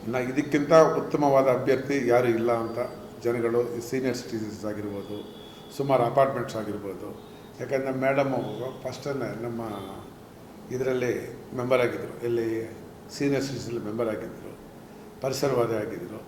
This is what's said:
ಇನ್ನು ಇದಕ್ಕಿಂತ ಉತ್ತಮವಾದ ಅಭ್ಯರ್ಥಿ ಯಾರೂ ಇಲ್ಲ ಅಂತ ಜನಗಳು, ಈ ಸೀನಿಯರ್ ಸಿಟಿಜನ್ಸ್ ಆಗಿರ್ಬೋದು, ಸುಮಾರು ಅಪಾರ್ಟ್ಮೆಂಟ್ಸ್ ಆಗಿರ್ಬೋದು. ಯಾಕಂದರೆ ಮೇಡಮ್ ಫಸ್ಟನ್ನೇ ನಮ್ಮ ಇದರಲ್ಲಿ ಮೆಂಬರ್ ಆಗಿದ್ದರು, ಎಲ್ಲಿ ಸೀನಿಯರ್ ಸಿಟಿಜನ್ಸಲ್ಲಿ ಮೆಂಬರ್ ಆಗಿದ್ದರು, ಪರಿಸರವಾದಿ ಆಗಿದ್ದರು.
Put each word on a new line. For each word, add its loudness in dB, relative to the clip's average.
ಇನ್ನು -2
ಇದಕ್ಕಿಂತ 2
ಉತ್ತಮವಾದ 4
ಅಭ್ಯರ್ಥಿ 2
ಯಾರೂ 6
ಇಲ್ಲ 2
ಅಂತ -4
ಜನಗಳು, 2
ಈ -4
ಸೀನಿಯರ್ 0
ಸಿಟಿಜನ್ಸ್ -6
ಆಗಿರ್ಬೋದು, -6
ಸುಮಾರು 4
ಅಪಾರ್ಟ್ಮೆಂಟ್ಸ್ 2
ಆಗಿರ್ಬೋದು. -6
ಯಾಕಂದರೆ -2
ಮೇಡಮ್ 4
ಫಸ್ಟನ್ನೇ -4
ನಮ್ಮ -4
ಇದರಲ್ಲಿ 2
ಮೆಂಬರ್ 4
ಆಗಿದ್ದರು, -4
ಎಲ್ಲಿ 2
ಸೀನಿಯರ್ 2
ಸಿಟಿಜನ್ಸಲ್ಲಿ -6
ಮೆಂಬರ್ 0
ಆಗಿದ್ದರು, -10
ಪರಿಸರವಾದಿ 2
ಆಗಿದ್ದರು. -8